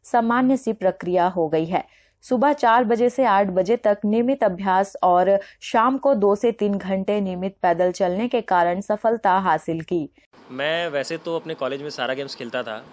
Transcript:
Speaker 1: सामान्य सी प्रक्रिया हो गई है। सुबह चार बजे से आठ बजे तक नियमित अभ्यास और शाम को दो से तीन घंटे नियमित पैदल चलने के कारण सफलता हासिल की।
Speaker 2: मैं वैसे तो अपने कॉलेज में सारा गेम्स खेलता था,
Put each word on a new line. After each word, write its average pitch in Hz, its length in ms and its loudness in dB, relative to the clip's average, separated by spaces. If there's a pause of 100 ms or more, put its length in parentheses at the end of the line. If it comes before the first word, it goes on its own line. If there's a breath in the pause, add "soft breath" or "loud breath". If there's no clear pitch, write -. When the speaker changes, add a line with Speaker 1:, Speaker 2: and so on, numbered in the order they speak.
Speaker 1:
सामान्य 247 540 2
सी 226 160 -4
प्रक्रिया 180 540 0
हो 175 220 -2
गई 160 160 0
है। 175 220 -4 (340 soft breath)
सुबह 254 320 0
चार 247 300 4
बजे 233 260 2
से 254 160 0
आठ 202 220 2
बजे 185 300 0
तक 208 280 0
नियमित 240 380 0
अभ्यास 196 600 0
और 185 360 4 (220 loud breath)
शाम 254 360 0
को 277 180 2
दो 202 200 2
से 233 160 0
तीन 208 260 -2
घंटे 190 440 -2
नियमित 190 400 -6
पैदल 180 300 2
चलने 190 360 -2
के 240 140 -2
कारण 175 400 0
सफलता 214 500 0
हासिल 170 500 0
की। 156 280 -4 (420 soft breath)
Speaker 2:
मैं 156 360 -4
वैसे 143 300 -4
तो 165 180 -6
अपने 160 180 -6
कॉलेज 139 280 -6
में 147 80 -10
सारा 131 240 -4
गेम्स 139 220 -8
खेलता 123 280 -8
था, 113 300 -12